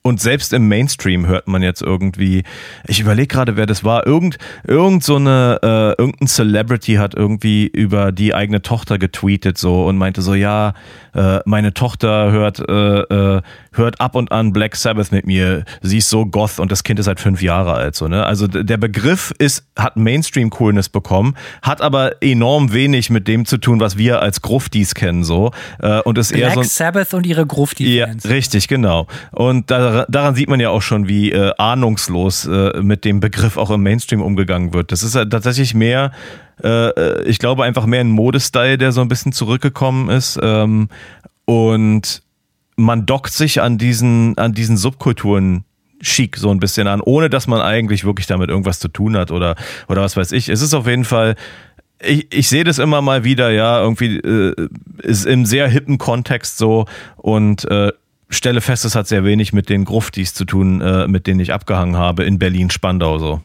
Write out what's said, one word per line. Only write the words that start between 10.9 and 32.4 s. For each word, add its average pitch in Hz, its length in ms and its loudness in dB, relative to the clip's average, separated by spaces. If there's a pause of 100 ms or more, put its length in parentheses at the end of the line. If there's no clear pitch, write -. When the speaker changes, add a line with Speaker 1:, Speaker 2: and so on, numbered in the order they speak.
Speaker 1:
äh, 95 320 2
meine 104 280 0
Tochter 107 580 0
hört, 104 280 0
äh, 101 400 0 (380)
äh, 92 40 -2 (320)
hört 113 260 0
ab 123 160 0
und 123 160 -2
an 110 220 2
Black 107 220 -2
Sabbath 107 360 -2
mit 101 160 0
mir, 92 360 0 (180)
sie 95 160 0
ist 104 120 0
so 110 160 2
goth 107 340 -2
und 92 120 -2
das 95 120 -4
Kind 104 160 -2
ist 98 80 0
halt 95 120 -2
fünf 95 220 0
Jahre 87 320 0
alt, 67 220 -2
so, 78 120 -4
ne? 92 180 0
Also 104 220 0
d-, 95 160 -4
der 113 140 0
Begriff 113 600 -2
ist, - 280 -2 (100)
hat - 220 -2
Mainstream-Coolness 110 920 0
bekommen, 101 460 0 (260)
hat 143 200 -2
aber 135 420 0
enorm 131 500 2
wenig 131 360 2
mit 107 180 0
dem 113 180 0
zu 123 120 -2
tun, 117 220 2
was 101 180 0
wir 120 240 2
als 101 200 -2
Gruftis 110 540 -2
kennen, 87 280 0
so, 87 280 0 (300)
äh, 107 200 0
und 113 180 0
ist 110 120 0
eher 117 200 0
Speaker 2:
Black - 40 0
Speaker 1:
so 123 60 0
ein 120 60 0
Speaker 2:
Sabbath 175 480 -2
und 175 100 0
ihre 165 200 0
Grufti-Fans. 120 760 -2
Speaker 1:
Ja, 104 60 -6
richtig, 120 380 0
genau. 95 400 0 (240)
Und 127 400 0
da, 123 380 2
daran 143 260 0
sieht 139 140 0
man 131 100 2
ja 117 100 0
auch 101 140 0
schon, 104 240 0
wie, 101 240 0
äh, 98 260 0
ahnungslos, 104 880 0